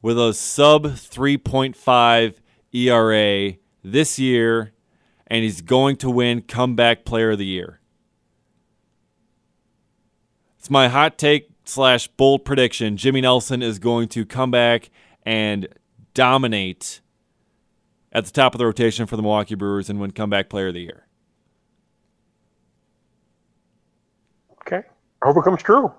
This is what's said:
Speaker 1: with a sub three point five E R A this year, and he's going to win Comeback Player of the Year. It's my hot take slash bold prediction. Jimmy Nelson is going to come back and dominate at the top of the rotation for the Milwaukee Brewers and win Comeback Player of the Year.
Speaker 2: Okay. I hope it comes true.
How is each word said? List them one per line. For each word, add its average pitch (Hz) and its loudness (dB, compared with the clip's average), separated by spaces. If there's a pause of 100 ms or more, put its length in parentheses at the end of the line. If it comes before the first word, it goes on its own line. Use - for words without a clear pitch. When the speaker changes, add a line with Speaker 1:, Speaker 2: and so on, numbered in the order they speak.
Speaker 1:
with 117 -2
a 117 2
sub 147 2
three 139 -4
point 131 -4
five 117 2 (320)
E 123 0
R 113 4
A 101 0 (240)
this 127 -2
year, 113 0 (540)
and 113 -4
he's 107 -6
going 131 0
to 135 -6
win 120 0
Comeback 120 0
Player 113 -2
of 104 -4
the 101 -6
Year. 92 -10 (2750)
It's - -14
my 135 4
hot 143 0
take 147 0 (160)
slash 127 2
bold 135 2
prediction. 117 0
Jimmy 131 0
Nelson 127 0
is 113 -6
going 117 -2
to 113 -6
come 127 -4
back 120 2 (340)
and 107 -4 (460)
dominate 123 -2 (1080)
at 110 -4
the - -18
top 131 2
of 120 -10
the 120 0
rotation 113 0
for 110 -10
the 107 -6
Milwaukee 104 -2
Brewers 101 -6
and 101 -8
win 98 -8
Comeback 101 -4
Player 98 -4
of 87 -6
the 87 -12
Year. - -18 (3500)
Speaker 2:
Okay. 180 -8 (380)
I - 2
hope 143 4
it 165 2
comes 180 0
true. 226 2